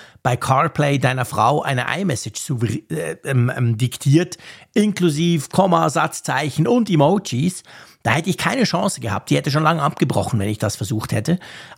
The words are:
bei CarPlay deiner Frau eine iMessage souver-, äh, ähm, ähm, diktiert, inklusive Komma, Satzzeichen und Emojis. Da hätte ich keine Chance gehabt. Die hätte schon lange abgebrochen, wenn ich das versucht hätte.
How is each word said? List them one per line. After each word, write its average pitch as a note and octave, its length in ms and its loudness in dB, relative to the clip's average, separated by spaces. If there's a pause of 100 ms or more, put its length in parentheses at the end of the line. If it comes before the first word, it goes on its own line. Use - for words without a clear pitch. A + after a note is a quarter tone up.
(240)
bei B2 140 2
CarPlay C#3+ 600 2
deiner B2+ 280 0
Frau A#2+ 360 2
eine B2+ 260 -2 (120)
iMessage C3 400 -4
souver-, A2+ 500 -4
äh, D#3+ 360 -6
ähm, B2+ 280 2
ähm, A#2 240 0
diktiert, C#3 600 2 (360)
inklusive E3+ 760 0
Komma, E3+ 400 4
Satzzeichen D3+ 800 -2
und A#3+ 220 2
Emojis. E3 760 2 (400)
Da A2+ 80 0
hätte D#3+ 180 0
ich F3 80 -2
keine F3 260 0
Chance F#3 380 -2
gehabt. G#2+ 280 -6
Die C#3+ 60 2
hätte D3 160 -2
schon D#3 120 0
lange D#3+ 180 2
abgebrochen, C3 580 0
wenn G2 80 -2
ich G#2+ 120 -4
das G#2 180 -2
versucht G#2+ 340 -6
hätte. E3 280 0 (380)